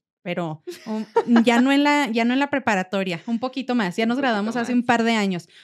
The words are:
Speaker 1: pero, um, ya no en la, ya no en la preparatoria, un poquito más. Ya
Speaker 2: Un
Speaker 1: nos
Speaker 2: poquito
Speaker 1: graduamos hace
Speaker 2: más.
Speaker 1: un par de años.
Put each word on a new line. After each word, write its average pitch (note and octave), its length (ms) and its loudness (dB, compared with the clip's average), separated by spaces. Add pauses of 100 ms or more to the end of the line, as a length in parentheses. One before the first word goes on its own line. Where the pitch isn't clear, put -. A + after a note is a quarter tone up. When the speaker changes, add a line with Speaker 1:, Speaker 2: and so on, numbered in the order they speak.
(220)
Speaker 1:
pero, E3+ 400 -6 (240)
um, A3 180 -6 (380)
ya A#3 180 4
no C4 120 4
en C#4 100 4
la, D4 300 2
ya A3+ 120 0
no A#3+ 100 0
en C4 40 0
la C#4 120 -2
preparatoria, F#3+ 760 -2
un A#3 140 -4
poquito B3+ 340 -6
más. F#3+ 220 -2
Ya A3+ 80 0
Speaker 2:
Un A3+ 60 0
Speaker 1:
nos A#3+ 80 -2
Speaker 2:
poquito C#4 100 0
Speaker 1:
graduamos A3 260 -2
hace A#3+ 200 -4
Speaker 2:
más. B3 60 2
Speaker 1:
un A#3+ 60 -4
par A#3 160 2
de A#3 120 2
años. G3 340 -2 (160)